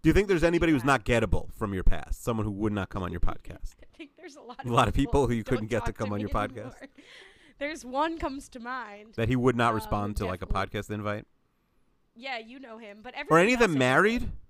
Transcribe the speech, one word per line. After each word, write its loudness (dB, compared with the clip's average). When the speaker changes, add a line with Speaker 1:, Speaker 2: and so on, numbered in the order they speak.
Speaker 1:
Do 6
you 4
think 4
there's 4
anybody 4
who's 2
Speaker 2:
Yeah. 0
Speaker 1:
not 2
gettable 2
from -6
your -4
past? 4
Someone -2
who -4
would -2
not -4
come -6
on -6
your -2
podcast? -2
Speaker 2:
<laughs> -20
I -20
think -18
there's -20
a -20
lot -18
Speaker 1:
A -14
Speaker 2:
of -2
Speaker 1:
lot 6
of -4
people 2
who 0
you -2
Speaker 2:
don't -12
Speaker 1:
couldn't -2
get 0
to -4
Speaker 2:
talk -12
to -4
Speaker 1:
come -4
on -4
your -4
Speaker 2:
me -4
Speaker 1:
podcast? -2
Speaker 2:
anymore. -14
There's -8
one -2
comes -8
to -18
mind. -14
Speaker 1:
That 0
he 2
would 4
not 4
Speaker 2:
Um, 2
Speaker 1:
respond -2
to, -4
like, -6
a -8
Speaker 2:
definitely. -2
Speaker 1:
podcast -10
invite? -6
Speaker 2:
Yeah, -10
you -16
know -18
him, -18
but -18
Speaker 1:
Are 0
any 4
of 2
Speaker 2:
everybody -
Speaker 1:
them -
Speaker 2:
else 4
I -2
know. 0
Speaker 1:
married? 2